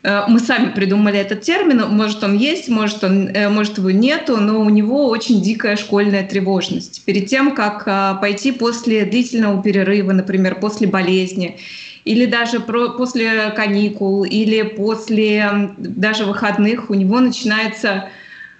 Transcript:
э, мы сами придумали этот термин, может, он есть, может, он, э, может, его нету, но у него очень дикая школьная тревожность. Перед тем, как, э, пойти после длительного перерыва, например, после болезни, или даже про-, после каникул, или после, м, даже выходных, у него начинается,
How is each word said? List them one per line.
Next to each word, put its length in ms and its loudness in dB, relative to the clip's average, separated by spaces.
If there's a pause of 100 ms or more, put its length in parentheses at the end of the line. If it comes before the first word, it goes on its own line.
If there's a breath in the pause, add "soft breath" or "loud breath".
э, 260 0
мы 100 -2
сами 320 0
придумали 480 0
этот 220 -4
термин, 480 2
может, 340 0
он 140 2
есть, 320 0
может, 360 -2
он, 240 2
э, 200 0
может, 300 0
его 120 0
нету, 460 2
но 240 2
у 80 2
него 400 2
очень 320 2
дикая 360 0
школьная 520 0
тревожность. 800 -4
Перед 200 0
тем, 280 0
как, 320 -4
э, 340 0
пойти 320 -2
после 540 0
длительного 560 0
перерыва, 500 2
например, 480 2
после 260 -2
болезни, 680 0 (480 loud breath)
или 220 2
даже 340 0
про-, 300 -2
после 680 -2
каникул, 680 0
или 360 2
после, 800 0
м, 400 0
даже 480 -2
выходных, 640 0
у 40 0
него 260 2
начинается, 880 -2 (500 loud breath)